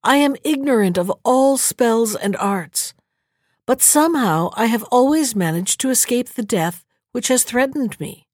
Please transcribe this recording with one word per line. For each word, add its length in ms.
"I 140
am 260
ignorant 540
of 160
all 360
spells 580
and 200
arts, 580
but 160
somehow 720
I 120
have 180
always 520
managed 440
to 100
escape 400
the 120
death 420
which 160
has 160
threatened 560
me." 340